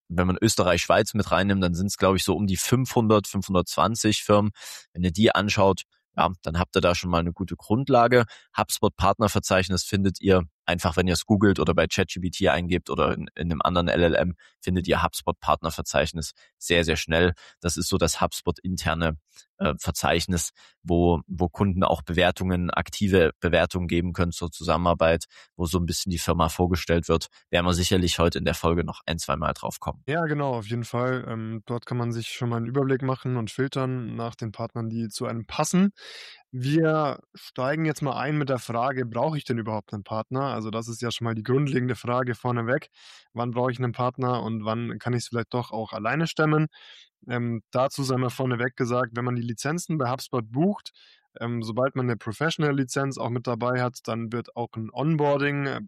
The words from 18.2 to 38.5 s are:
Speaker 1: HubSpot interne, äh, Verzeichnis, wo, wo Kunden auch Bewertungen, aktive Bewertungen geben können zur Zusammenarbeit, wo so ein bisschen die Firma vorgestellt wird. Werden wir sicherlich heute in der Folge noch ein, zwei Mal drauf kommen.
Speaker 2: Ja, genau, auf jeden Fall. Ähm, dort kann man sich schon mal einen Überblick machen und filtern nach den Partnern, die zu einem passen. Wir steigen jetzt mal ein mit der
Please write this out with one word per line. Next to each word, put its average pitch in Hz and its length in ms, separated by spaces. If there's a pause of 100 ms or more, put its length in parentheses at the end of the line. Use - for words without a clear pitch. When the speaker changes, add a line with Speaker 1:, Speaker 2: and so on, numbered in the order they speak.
Speaker 1:
HubSpot - 380
interne, 82 580 (400)
äh, 78 220
Verzeichnis, 82 720 (320)
wo, 87 440
wo 90 220
Kunden 92 360
auch - 180
Bewertungen, 90 680
aktive 90 600 (100)
Bewertungen 85 480
geben 87 240
können 87 200
zur 87 180
Zusammenarbeit, 82 760 (320)
wo 87 80
so 87 140
ein 87 80
bisschen 87 240
die 85 80
Firma 82 320
vorgestellt 85 580
wird. 82 200 (200)
Werden 87 160
wir 90 80
sicherlich 90 460
heute 82 200
in 80 60
der - 80
Folge 85 320
noch - 220
ein, 82 120
zwei - 180
Mal 76 180
drauf - 260
kommen. - 260
Speaker 2:
Ja, 165 200
genau, 143 260
auf 113 140
jeden 117 180
Fall. 123 440
Ähm, 113 360
dort 117 220
kann 127 100
man 120 160
sich 113 160
schon 123 220
mal 117 60
einen 117 100
Überblick 135 340
machen 131 380
und 110 120
filtern 127 640
nach 117 180
den 110 180
Partnern, 113 380
die 113 180
zu - 160
einem 113 220
passen. 180 460 (580)
Wir 151 720 (140)
steigen 147 500
jetzt 156 160
mal 127 180
ein 147 200
mit 143 100
der 131 100